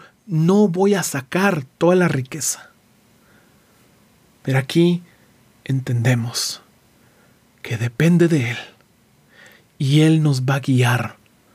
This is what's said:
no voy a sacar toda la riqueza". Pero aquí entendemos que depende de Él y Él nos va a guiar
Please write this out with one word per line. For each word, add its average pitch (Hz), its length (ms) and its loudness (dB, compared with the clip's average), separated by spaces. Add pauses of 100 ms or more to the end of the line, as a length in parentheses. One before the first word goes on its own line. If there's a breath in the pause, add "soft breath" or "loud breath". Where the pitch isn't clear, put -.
(260 loud breath)
no 190 420 2
voy 196 260 0
a 175 80 -2
sacar 170 600 -2 (140)
toda 175 180 4
la 175 120 2
riqueza". 135 640 -6 (1700 soft breath)
Pero 135 160 -2
aquí 175 440 0 (640 soft breath)
entendemos 120 960 -2 (1000 soft breath)
que 113 160 -8
depende 165 500 2
de 135 220 0
Él 117 80 -10 (1200 soft breath)
y 147 240 2
Él 160 200 4
nos 139 220 0
va 139 120 0
a 135 40 -6
guiar 123 560 0 (380 soft breath)